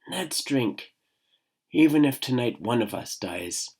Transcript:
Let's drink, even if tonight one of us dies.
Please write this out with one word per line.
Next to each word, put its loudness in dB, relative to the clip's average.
Let's -6
drink, -2
even 6
if 4
tonight -2
one 0
of -2
us -8
dies. -8